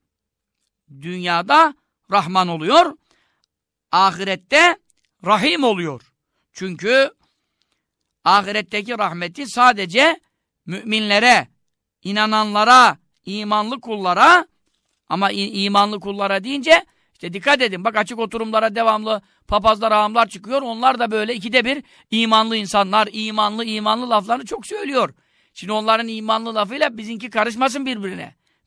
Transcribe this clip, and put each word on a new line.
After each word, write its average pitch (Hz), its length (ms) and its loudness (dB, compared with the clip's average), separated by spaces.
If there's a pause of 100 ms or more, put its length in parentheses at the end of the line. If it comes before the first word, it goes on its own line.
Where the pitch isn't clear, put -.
(1000)
dünyada 180 760 2 (360)
Rahman 185 380 0
oluyor, 254 480 2 (960)
ahirette 196 840 2 (500)
Rahim 262 380 0
oluyor. 175 480 -2 (400)
Çünkü 202 580 0 (1120)
ahiretteki 202 760 -2
rahmeti 175 480 -8
sadece 247 760 2 (460)
müminlere, 214 840 0 (540)
inananlara, 214 960 4 (280)
imanlı 208 540 -4
kullara, 226 640 4 (600)
ama 196 220 -2
i-, 202 340 -4
imanlı 202 360 0
kullara 196 440 -4
deyince 285 420 2 (320)
işte 175 140 -12
dikkat 262 300 0
edin, 190 220 -4
bak 220 120 -4
açık 220 220 -4
oturumlara 220 560 -4
devamlı 220 480 -2 (260)
papazlar, 214 440 2
ağamlar 214 360 2
çıkıyor. 233 340 -6
Onlar 240 360 0
da 233 120 -2
böyle 214 240 -2
ikide 226 300 -2
bir 269 180 -4 (280)
imanlı 220 460 2
insanlar, 208 560 0
imanlı, 214 520 -4
imanlı 220 460 -4
laflarını 226 340 0
çok - 220 -12
söylüyor. 277 480 -4 (400)
Şimdi 180 180 -10
onların 220 360 0
imanlı 220 460 -4
lafıyla 226 440 -2
bizimki 220 320 -12
karışmasın 240 560 -2
birbirine. 202 480 -10 (320)